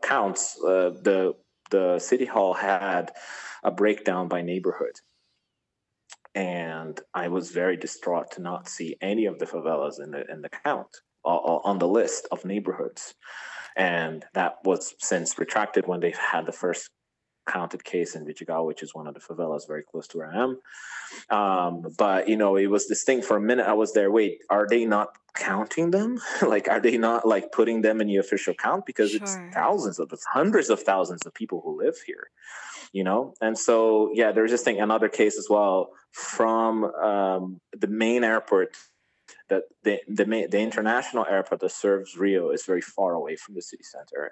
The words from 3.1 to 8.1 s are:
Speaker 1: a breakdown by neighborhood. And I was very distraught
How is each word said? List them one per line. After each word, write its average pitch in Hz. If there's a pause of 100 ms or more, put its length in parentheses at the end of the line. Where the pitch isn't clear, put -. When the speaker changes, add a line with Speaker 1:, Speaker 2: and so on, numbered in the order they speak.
Speaker 1:
a 98
breakdown 92
by 87
neighborhood. 90 (1400)
And 82 (120)
I 90
was 85
very 87
distraught -